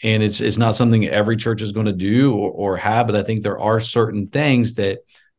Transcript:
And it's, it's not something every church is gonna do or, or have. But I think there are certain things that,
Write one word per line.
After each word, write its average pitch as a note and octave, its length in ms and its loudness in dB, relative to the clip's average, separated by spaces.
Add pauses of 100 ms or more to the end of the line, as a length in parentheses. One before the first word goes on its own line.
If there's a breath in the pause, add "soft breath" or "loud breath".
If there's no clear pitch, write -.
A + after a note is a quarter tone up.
And A2 200 2
it's, G#2 180 0
it's A2 160 -2
not A2+ 180 2
something A2+ 320 4
every G#2 300 0
church A2+ 240 -4
is G#2 120 -6
gonna G#2+ 200 -2
do G#2+ 420 2
or, G2+ 160 -2
or F#2+ 280 -4
have. A2+ 300 0
But G#2 80 0
I G2+ 80 0
think A2 180 -4
there G2+ 180 -4
are A2 180 2
certain G#2 500 -2
things B2+ 480 0
that, G2 240 -2 (380 soft breath)